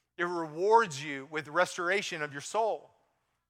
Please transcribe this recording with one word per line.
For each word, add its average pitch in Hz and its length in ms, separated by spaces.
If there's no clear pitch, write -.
It 175 60
rewards 175 800
you 139 280
with 151 160
restoration 175 760
of 147 100
your 139 100
soul. 202 500